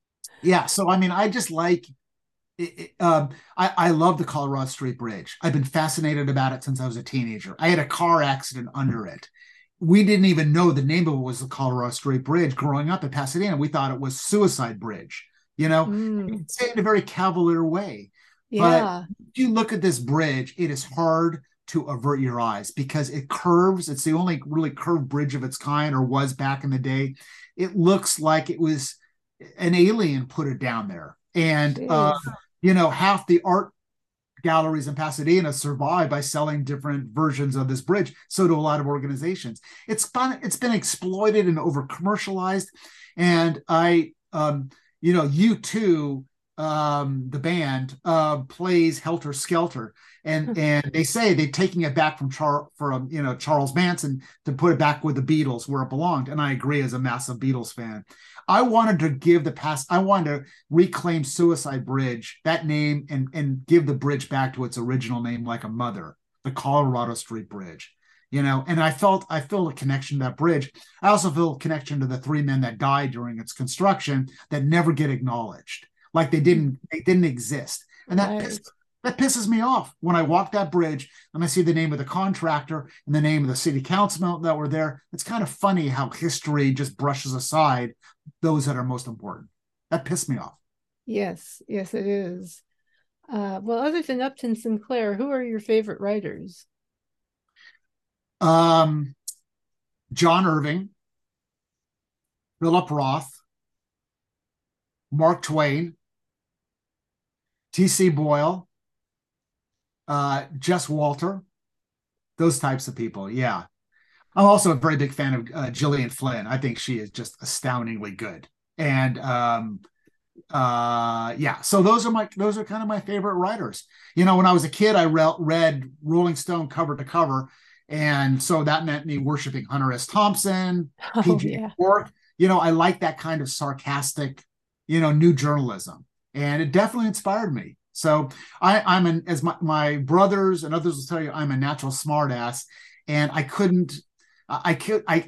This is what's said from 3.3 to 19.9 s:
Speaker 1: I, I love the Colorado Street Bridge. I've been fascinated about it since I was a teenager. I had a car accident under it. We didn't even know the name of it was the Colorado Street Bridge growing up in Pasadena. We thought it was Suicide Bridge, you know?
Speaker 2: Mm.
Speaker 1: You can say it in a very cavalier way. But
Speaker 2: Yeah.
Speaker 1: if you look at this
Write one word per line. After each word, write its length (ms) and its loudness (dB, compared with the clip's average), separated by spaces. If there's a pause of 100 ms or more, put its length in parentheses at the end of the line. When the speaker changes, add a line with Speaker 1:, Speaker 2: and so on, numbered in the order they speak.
Speaker 1:
I, 220 0
I 140 4
love 260 4
the 60 -4
Colorado 420 -4
Street 320 -6
Bridge. 460 -10
I've 100 2
been 100 0
fascinated 680 0
about 240 2
it 100 -10
since 180 -4
I 60 -4
was 100 -6
a 60 -10
teenager. 560 -6
I 80 2
had 100 6
a 80 0
car 380 2
accident 500 -4
under 320 -2
it. 240 -16 (500)
We 240 6
didn't 220 6
even 260 4
know 200 6
the 100 0
name 260 2
of 60 0
it 40 0
was 240 -6
the 60 -10
Colorado 440 -2
Street 320 -2
Bridge 320 0
growing 340 -2
up 140 -2
in 80 -6
Pasadena. 440 -2
We 120 0
thought 240 -2
it 80 -6
was 200 -6
Suicide 600 0
Bridge, 480 -12 (300)
you 120 0
know? 160 4
Speaker 2:
Mm. 420 -4
Speaker 1:
You 100 -6
can 120 -12
say 200 -4
it 40 -8
in 60 0
a 40 2
very 200 2
cavalier 600 0
way. 460 -4 (400)
But 80 -4 (240)
Speaker 2:
Yeah. 220 -4 (160)
Speaker 1:
if 180 -16
you 120 2
look 240 0
at 80 -2
this 180 2